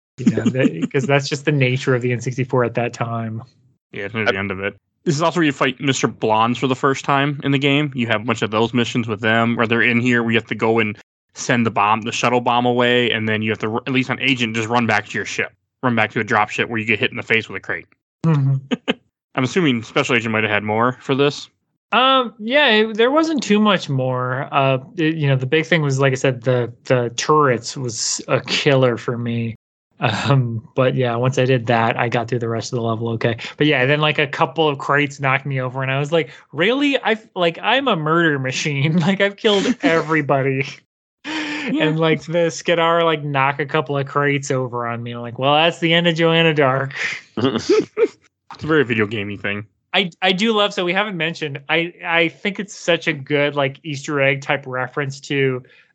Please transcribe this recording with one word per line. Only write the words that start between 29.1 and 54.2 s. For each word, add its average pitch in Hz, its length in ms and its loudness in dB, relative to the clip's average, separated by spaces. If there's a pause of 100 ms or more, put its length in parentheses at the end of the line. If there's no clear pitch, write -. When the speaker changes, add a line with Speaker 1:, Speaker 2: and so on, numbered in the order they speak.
Speaker 1:
me. 117 380 -4 (440)
Um, 117 760 0
but 131 200 2
yeah, 123 200 0
once 127 220 0
I 127 80 4
did 127 220 2
that, 117 280 2
I 123 140 -2
got 117 180 -2
through 123 120 -2
the 113 100 -4
rest 113 240 -6
of 127 40 -2
the 117 40 -4
level 117 280 -2
okay. 117 280 -2 (200)
But 151 100 2
yeah, 135 180 2
then, 147 160 2
like, 151 160 0
a 151 80 2
couple 156 420 0
of 139 120 -2
crates 143 400 0
knocked 139 260 0
me 135 160 -4
over, 127 220 -6
and 131 80 -2
I 135 80 0
was 143 120 -4
like, 160 200 2 (220)
"Really? 262 500 0
I've, 214 320 -2
like, 175 260 0
I'm 254 260 0
a 220 80 4
murder 156 440 2
machine. 139 580 0
<laughs> - 20 4
Like, 190 220 2
I've 202 160 0
killed 208 420 2
Speaker 3:
<laughs> - 40 -20
Speaker 1:
everybody." 147 840 0 (580)
Speaker 3:
Yeah. 302 600 -4
Speaker 1:
And, 156 160 0
like, 160 240 2
the 165 260 0
Skidar, 165 540 2
like, 156 200 0
knock 139 360 0
a 151 80 -4
couple 147 280 0
of 139 120 -2
crates 143 420 0
over 120 380 -2
on 117 160 -6
me. 120 80 -10
I'm 120 100 -10
like, 117 160 -10
"Well, 135 160 2
that's 165 240 4
the 165 160 2
end 175 140 2
of 170 80 2
Joanna 165 400 4
Dark." 135 400 2 (420)
Speaker 2:
<laughs> - 0 - (1160)
Speaker 3:
It's - 100 -16
a - 40 -8
very 151 160 4
video 117 240 0
gamey 101 300 -8
thing. 104 280 -6 (280)
Speaker 1:
I, 190 160 0 (120)
I 185 120 2
do 214 200 0
love, 208 200 0
so 202 120 -4
we 175 80 -2
haven't 202 240 -2
mentioned, 156 520 -6
I, 170 240 -2 (120)
I 170 240 2
think 196 300 -8
it's 196 160 -12
such - 320 -2
a 165 60 0
good, 143 420 -2
like, 139 280 -2
Easter 143 380 -4